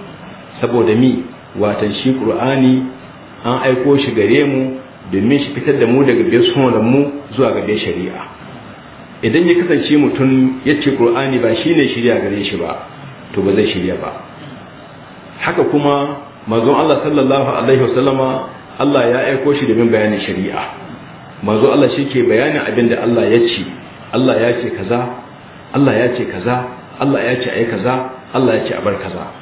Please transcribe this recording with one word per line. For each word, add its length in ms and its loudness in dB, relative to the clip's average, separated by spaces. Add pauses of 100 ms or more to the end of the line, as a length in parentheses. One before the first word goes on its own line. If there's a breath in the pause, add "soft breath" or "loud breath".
(600)
Saboda 340 2
mi? 280 2 (340)
Watan 440 0
shi 120 2
Ƙur'ani 720 2 (580)
an 220 0
aiko 320 4
shi 160 -2
gare 320 4
mu 320 -2 (340)
domin 300 2
shi 120 -6
fitar 260 0
da 80 4
mu 180 4
daga 180 2
biyar 200 4 (100)
sunan 320 2
mu 160 4 (320)
zuwa 200 2
ga 120 -4
biyar 160 0
shari'a. 400 -6 (1000)
Idan 240 4
ya 80 6
kasance 420 2
mutum 680 2
ya 160 2
ce 160 0
Ƙur'ani 460 2
ba 140 2
shi 200 0
ne 140 4
shari'a 320 0
gare 220 -2
shi 140 -4
ba, 280 -6 (480)
to, 80 -2
ba 140 2
zai 120 4
shirya 320 -2
ba. 120 -8 (1300)
Haka 240 0
kuma 600 0 (240)
manzon 280 2
Allah 280 2
sallallahu 480 2
alaihi 320 2
wasallama, 640 0 (320)
Allah 300 2
ya 100 2 (140)
aiko 220 0
shi 120 -2
domin 240 2
bayanin 300 2
shari'a. 420 -4 (800)
Manzon 280 4
Allah 200 4
shi 160 -2
ke 160 0
bayanin 400 2
abin 260 2
da 140 -2
Allah 240 0
ya 120 4
ce. 240 0 (500)
Allah 260 2
ya 120 2 (100)
ce 160 -4
kaza, 240 -2 (720)
Allah 200 2
ya 220 2
ce 100 -4
kaza, 320 -4 (420)
Allah 200 0
ya 220 -2
ce 80 -4
a 100 -4
yi 60 0
kaza, 300 -2 (380)
Allah 220 2
ya 120 -2
ce 60 -6
a 80 -8
bar 200 -2
kaza. 240 -10 (160)